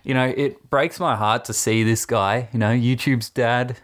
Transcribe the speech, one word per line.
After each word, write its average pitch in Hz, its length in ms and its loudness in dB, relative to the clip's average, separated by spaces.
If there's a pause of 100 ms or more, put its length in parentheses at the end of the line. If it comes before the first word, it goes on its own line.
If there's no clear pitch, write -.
you 135 80 -4
know, 127 240 0
it 139 320 -4
breaks 147 320 0
my 151 160 0
heart 107 300 0
to 117 80 -6
see 113 280 2
this 113 220 2
guy, 113 480 0
you 127 60 -2
know, 107 140 2
YouTube's 123 580 0
dad, 123 540 0